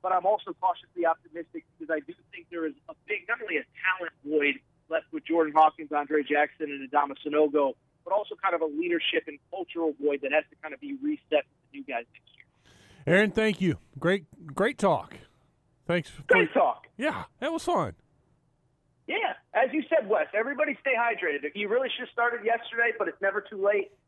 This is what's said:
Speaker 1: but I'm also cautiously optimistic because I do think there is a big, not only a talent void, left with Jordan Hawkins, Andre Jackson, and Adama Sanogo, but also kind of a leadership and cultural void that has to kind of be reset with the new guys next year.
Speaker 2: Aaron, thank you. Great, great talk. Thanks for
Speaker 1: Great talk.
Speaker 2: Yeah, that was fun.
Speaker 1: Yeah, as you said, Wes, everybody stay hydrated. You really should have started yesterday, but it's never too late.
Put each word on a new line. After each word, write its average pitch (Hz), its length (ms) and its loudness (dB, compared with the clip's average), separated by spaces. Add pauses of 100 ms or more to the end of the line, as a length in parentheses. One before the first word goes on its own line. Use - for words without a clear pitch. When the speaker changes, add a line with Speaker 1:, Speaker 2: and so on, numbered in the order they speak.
Speaker 1:
but 185 80 -2
I'm 180 140 2
also 202 360 0
cautiously 175 460 -2
optimistic 165 580 -4 (120)
because 160 140 -8
I 156 80 -2
do 151 140 -14 (180)
think 170 200 -18
there 165 160 -4
is 143 60 -6 (140)
a 160 60 -16 (140)
big, 208 200 -6
not 240 140 -4
only 180 160 -4
a 131 60 -4 (340)
talent 175 160 -10 (100)
void, 147 360 0 (300)
left 160 220 -4
with 156 140 -8
Jordan 160 300 2
Hawkins, 156 360 4
Andre 147 320 0
Jackson, 151 480 0
and 139 180 -10
Adama 143 240 2 (120)
Sanogo, 147 480 4 (300)
but 185 100 -4
also 208 280 -2
kind 180 140 2
of 156 60 0
a 160 40 0
leadership 165 600 -2
and 151 100 -14 (140)
cultural 170 500 -4
void 143 220 0
that 135 80 -2
has 151 180 2
to - 120 -20
kind 156 120 -12
of - 60 -18
be - 220 -10
reset 151 200 -2 (100)
with - 400 -2
the 139 60 -18
new 139 60 -14
guys 117 300 -6
next - 220 -20
year. - 100 -20 (720)
Speaker 2:
Aaron, 202 160 6
thank 220 300 0
you. 180 160 2 (220)
Great, 185 260 0 (280)
great 214 240 0
talk. 156 360 2 (760)
Thanks 170 220 0
for - 140 -20
Speaker 1:
Great - 300 4
talk. 147 340 2 (100)
Speaker 2:
Yeah, 226 260 -2 (160)
that 285 120 -2
was 330 120 -4
fun. 165 300 0 (1120)
Speaker 1:
Yeah, 302 80 -4 (400)
as 254 180 4
you 302 160 0
said, 294 180 2
Wes, 180 200 2 (100)
everybody 269 440 -2
stay 269 160 0
hydrated. 160 580 -2
You 208 120 -4
really 240 220 0
should - 180 -6
have - 60 -20
started 240 320 0
yesterday, 233 520 0
but 214 100 2
it's - 140 -8
never 196 200 0
too 202 220 -14
late. 202 280 2 (160)